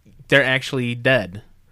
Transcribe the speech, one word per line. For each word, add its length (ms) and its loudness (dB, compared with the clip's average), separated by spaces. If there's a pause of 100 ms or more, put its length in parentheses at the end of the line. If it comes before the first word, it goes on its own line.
(280)
they're 160 4
actually 520 -2
dead. 460 0 (300)